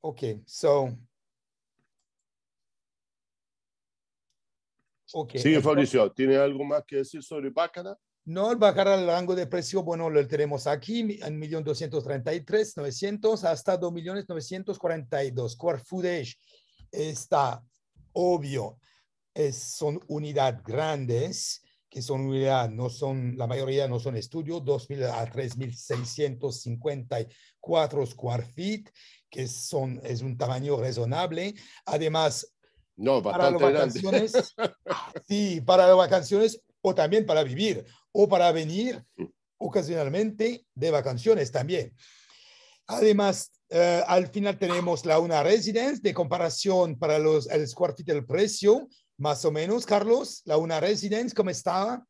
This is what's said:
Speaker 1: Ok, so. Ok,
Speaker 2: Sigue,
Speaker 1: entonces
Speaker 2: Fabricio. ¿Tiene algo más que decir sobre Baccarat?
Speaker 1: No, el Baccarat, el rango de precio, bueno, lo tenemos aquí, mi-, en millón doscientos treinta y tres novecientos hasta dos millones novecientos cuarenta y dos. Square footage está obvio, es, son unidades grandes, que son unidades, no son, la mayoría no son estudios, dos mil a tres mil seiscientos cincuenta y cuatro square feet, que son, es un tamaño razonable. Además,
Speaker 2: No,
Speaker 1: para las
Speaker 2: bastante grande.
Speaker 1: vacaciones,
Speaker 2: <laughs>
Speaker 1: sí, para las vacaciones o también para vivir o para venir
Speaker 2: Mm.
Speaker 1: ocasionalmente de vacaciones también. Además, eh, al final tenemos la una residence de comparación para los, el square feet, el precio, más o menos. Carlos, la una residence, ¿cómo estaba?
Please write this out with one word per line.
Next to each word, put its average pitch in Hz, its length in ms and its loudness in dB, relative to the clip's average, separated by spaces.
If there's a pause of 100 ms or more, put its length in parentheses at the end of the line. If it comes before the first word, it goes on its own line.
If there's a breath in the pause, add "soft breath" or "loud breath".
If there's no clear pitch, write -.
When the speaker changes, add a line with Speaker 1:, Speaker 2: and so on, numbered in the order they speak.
Speaker 1:
Ok, 147 220 -8 (220)
so. 135 520 0 (4000)
Ok, 151 200 -8
Speaker 2:
Sigue, 135 260 2
Speaker 1:
entonces 135 60 2
Speaker 2:
Fabricio. 135 500 4
¿Tiene 135 240 4
algo 139 260 2
más 143 220 -2
que 143 100 -12
decir 139 260 -4
sobre 139 280 -8
Baccarat? 170 500 -6 (240)
Speaker 1:
No, 185 280 -2
el 240 60 0
Baccarat, 196 420 6
el 180 80 0
rango 175 280 2
de 180 100 -2
precio, 180 380 -4
bueno, 165 260 -2
lo 147 160 4
tenemos 143 420 -2
aquí, 202 360 -2
mi-, 208 180 -4
en 151 160 -8
millón 156 280 -6
doscientos 147 400 -4
treinta 139 280 -4
y 165 120 -6
tres 214 320 -2
novecientos 202 680 -2
hasta 170 320 0
dos 175 160 -4
millones 180 380 -8
novecientos 185 500 -8
cuarenta 160 420 -4
y 135 100 -4
dos. 123 220 -4
Square 160 260 -4
footage 175 580 -6 (540 soft breath)
está 143 680 -2 (520)
obvio, 139 680 -2 (540)
es, 139 240 -2
son 151 500 -6
unidades 143 560 -2
grandes, 123 1000 -4 (280)
que - 120 -12
son 131 200 -4
unidades, 135 500 0
no 120 180 -6
son, 127 480 -6
la 120 100 -4
mayoría 135 400 -2
no 123 120 -4
son 123 160 -6
estudios, 160 480 -8
dos 131 260 -2
mil 139 140 -6
a 117 260 -4
tres 123 280 -8
mil 123 180 -8
seiscientos 127 840 -6
cincuenta 123 580 -6
y 113 80 -6 (320 soft breath)
cuatro 143 460 0
square 120 380 -4
feet, 202 440 -8 (420 soft breath)
que 131 180 -8
son, 131 560 -6
es 120 180 -6
un 127 160 -6
tamaño 127 400 -2
razonable. 160 760 -4 (320 loud breath)
Además, 156 680 0 (420)
Speaker 2:
No, 120 260 2
Speaker 1:
para 175 280 4
las - 40 2
Speaker 2:
bastante 139 480 4
grande. - 0 -
Speaker 1:
vacaciones, 220 560 0
Speaker 2:
<laughs> - 720 -6
Speaker 1:
sí, 196 340 -2
para 180 260 8
las 185 80 12
vacaciones 190 640 4 (200)
o 190 120 2
también 190 320 4
para 156 180 4
vivir 143 420 -2 (260 soft breath)
o 202 160 4
para 175 240 6
venir 165 520 -2 (140)
Speaker 2:
Mm. - 80 -8 (320)
Speaker 1:
ocasionalmente 190 1160 -2
de 156 180 -2
vacaciones 135 600 2
también. 135 420 -4 (960 soft breath)
Además, 208 640 2 (180)
eh, 175 380 4
al 180 200 4
final 202 300 -2
tenemos 175 480 0
la 160 140 6
una 165 240 2
residence 220 580 2
de 185 120 0
comparación 170 840 0
para 151 220 2
los, 156 300 2
el 151 180 0
square 156 260 -2
feet, 175 160 -12
el 147 160 -2
precio, 208 640 2 (300 soft breath)
más 139 280 -2
o 156 60 4
menos. 185 340 -2
Carlos, 214 600 2
la 151 120 2
una 160 220 0
residence, 202 560 -2
¿cómo 185 160 0
estaba? 202 580 -2